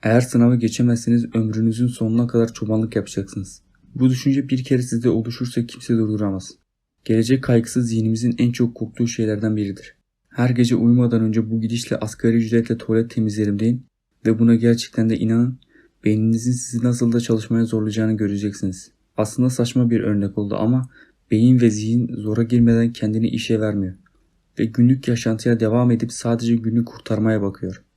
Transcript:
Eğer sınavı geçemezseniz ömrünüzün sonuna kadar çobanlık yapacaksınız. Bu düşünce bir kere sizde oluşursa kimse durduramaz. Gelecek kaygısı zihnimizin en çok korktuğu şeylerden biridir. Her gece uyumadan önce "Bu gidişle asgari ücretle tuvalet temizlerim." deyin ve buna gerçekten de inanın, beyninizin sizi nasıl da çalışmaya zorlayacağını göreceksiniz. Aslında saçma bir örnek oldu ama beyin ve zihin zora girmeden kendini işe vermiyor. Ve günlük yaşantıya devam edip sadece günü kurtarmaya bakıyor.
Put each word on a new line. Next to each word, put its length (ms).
Eğer 180
sınavı 360
geçemezseniz 680
ömrünüzün 520
sonuna 400
kadar 260
çobanlık 440
yapacaksınız. 680
Bu 160
düşünce 380
bir 160
kere 180
sizde 260
oluşursa 580
kimse 280
durduramaz. 560
Gelecek 400
kaygısı 380
zihnimizin 560
en 140
çok 220
korktuğu 340
şeylerden 480
biridir. 400
Her 220
gece 260
uyumadan 460
önce 280
"Bu 100
gidişle 360
asgari 400
ücretle 420
tuvalet 320
temizlerim." 480
deyin 280
ve 120
buna 160
gerçekten 560
de 80
inanın, 400
beyninizin 480
sizi 320
nasıl 280
da 80
çalışmaya 440
zorlayacağını 480
göreceksiniz. 800
Aslında 340
saçma 400
bir 100
örnek 380
oldu 200
ama 300
beyin 300
ve 100
zihin 460
zora 260
girmeden 500
kendini 360
işe 320
vermiyor. 340
Ve 60
günlük 440
yaşantıya 520
devam 300
edip 220
sadece 440
günü 280
kurtarmaya 580
bakıyor. 420